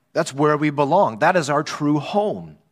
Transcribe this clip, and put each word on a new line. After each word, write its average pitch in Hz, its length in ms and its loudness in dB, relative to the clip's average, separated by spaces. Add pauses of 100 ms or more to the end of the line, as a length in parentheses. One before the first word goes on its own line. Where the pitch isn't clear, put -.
(140)
That's 151 200 -2
where 151 220 2
we 151 140 0
belong. 143 500 2
That 170 160 4
is 147 140 0
our 151 140 0
true 147 360 -2
home. 131 580 -4 (140)